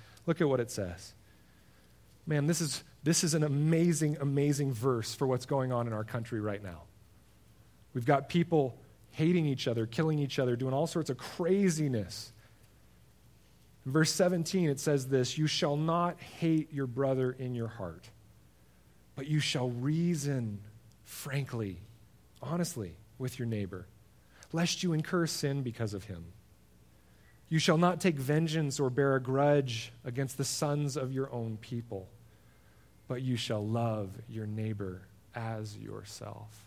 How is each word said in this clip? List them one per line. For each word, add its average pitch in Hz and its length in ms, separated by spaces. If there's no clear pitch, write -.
Look 165 160
at 151 80
what 131 100
it 117 100
says. 92 440
Man, 147 220
this 165 120
is, 156 240
this 165 200
is 160 120
an 151 80
amazing, 151 760
amazing 143 540
verse 117 420
for 139 120
what's 123 180
going 131 260
on 120 160
in 113 60
our 107 100
country 113 380
right 104 200
now. 87 220
We've 120 120
got 139 240
people 160 480
hating 165 340
each 135 220
other, 117 180
killing 156 340
each 139 200
other, 127 160
doing 131 180
all 147 140
sorts 160 220
of 131 80
craziness. 156 1160
In 131 60
verse 156 200
seventeen, 175 580
it 135 100
says 139 300
this, 127 280
"You 156 80
shall 147 320
not 165 420
hate 160 540
your 139 140
brother 131 440
in 127 220
your 117 140
heart, 90 420
but 139 120
you 151 120
shall 127 300
reason 135 920
frankly, 120 720
honestly 139 540
with 127 180
your 120 100
neighbor, 98 380
lest 170 300
you 175 120
incur 160 340
sin 139 340
because 113 320
of 95 120
him. 85 200
You 160 100
shall 160 180
not 175 240
take 180 140
vengeance 151 640
or 135 100
bear 135 260
a 131 60
grudge 135 720
against 123 340
the 139 80
sons 147 520
of 131 140
your 135 200
own 113 260
people, 110 520
but 127 140
you 127 140
shall 110 280
love 110 460
your 110 200
neighbor 104 560
as 110 420
yourself." 104 880